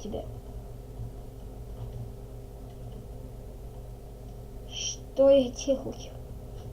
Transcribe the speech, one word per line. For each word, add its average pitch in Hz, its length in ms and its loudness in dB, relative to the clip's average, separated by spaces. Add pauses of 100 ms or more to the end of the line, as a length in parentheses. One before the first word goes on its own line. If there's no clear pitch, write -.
тебя. - 260 -4 (4000)
Что - 640 6
я 269 180 12
делаю? 262 460 2 (800)